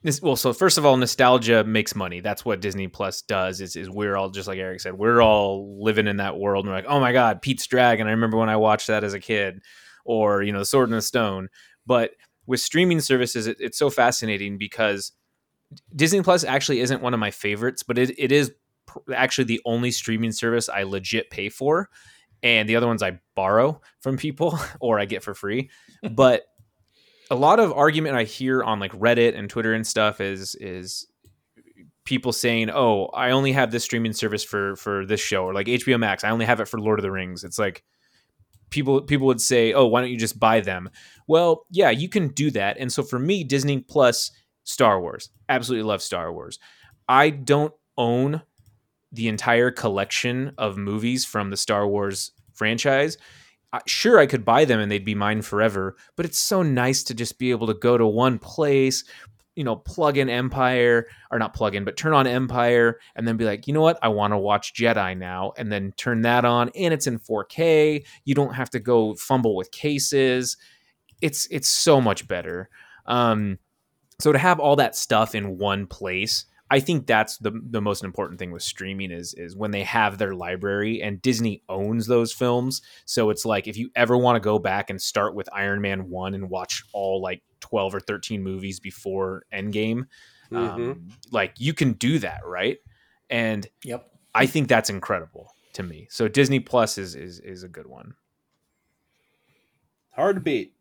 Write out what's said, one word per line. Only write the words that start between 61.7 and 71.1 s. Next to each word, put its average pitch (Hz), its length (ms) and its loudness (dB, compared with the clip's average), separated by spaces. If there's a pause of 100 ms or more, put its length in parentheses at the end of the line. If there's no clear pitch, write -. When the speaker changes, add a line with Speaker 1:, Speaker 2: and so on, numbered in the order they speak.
Speaker 1:
in, 101 80 -4
but 98 140 -6
turn 156 160 0
on 135 140 6
Empire, 120 720 2 (160)
and 113 120 -4
then 113 100 0
be 117 80 0
like, 104 220 -2
"You 139 60 -2
know 156 80 2
what? 165 200 4
I 120 80 2
wanna 104 300 0
watch 101 340 0
Jedi 107 440 0
now," 92 400 -6
and 110 140 -6
then 98 260 -4
turn 117 240 -2
that 120 240 4
on, 120 300 2
and 175 180 0
it's 143 140 -2
in 120 120 -4
four 107 240 -6
K. 151 600 2 (180)
You 139 120 -2
don't 139 180 0
have 127 180 -6
to 127 80 -4
go 110 360 2
fumble 117 400 0
with 92 160 -6
cases. 135 840 0 (640)